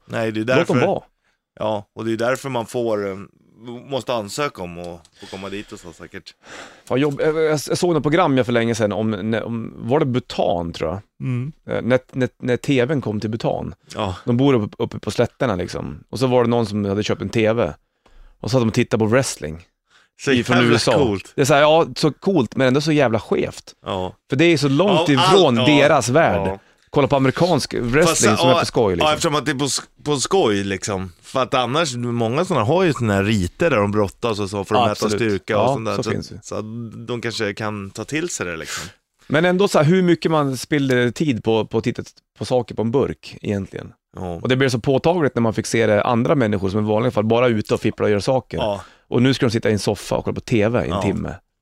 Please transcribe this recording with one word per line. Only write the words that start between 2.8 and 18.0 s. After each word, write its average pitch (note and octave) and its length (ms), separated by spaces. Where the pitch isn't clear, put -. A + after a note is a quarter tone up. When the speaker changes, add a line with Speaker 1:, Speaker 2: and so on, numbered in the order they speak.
Speaker 1:
eh, F#2+ 80
måste C3 240
ansöka A2+ 500
om F2 160
att F2 60
få G2+ 120
komma G2 180
dit G2+ 220
och G#2 80
så E2 140
säkert. F2 400
Speaker 2:
Fan, B2+ 120
jobb-, C#3+ 220
jag, D#3 160
jag, D#3+ 140
jag - 260
såg F3 160
något C#3+ 100
program D3+ 340
jag B2 80
för A#2+ 80
länge A#2 220
sedan G#2+ 160
om, A2 200
när, G#2+ 320
om, A2+ 340
var B2 220
det D#3 60
Bhutan, F2+ 680
tror D#2+ 160
jag? F#2+ 100
Speaker 1:
Mm. B2+ 240
Speaker 2:
Eh, A2 120
när, B2+ 180
när, B2+ 180
när B2 160
T C3 280
V:n C#3 160
kom G#2+ 180
till G#2 100
Bhutan. A2+ 440
Speaker 1:
Ja. G2 200
Speaker 2:
De A#2+ 120
bor C3+ 160
uppe, G#2 300
uppe G#2+ 160
på - 120
slätterna, A#2 440
liksom. F2 540
Och G#2+ 100
så C3+ 80
var B2 160
det A#2 60
någon A#2+ 160
som G#2 200
hade G2+ 180
köpt - 180
en G2+ 80
T A2 240
V. G#2 180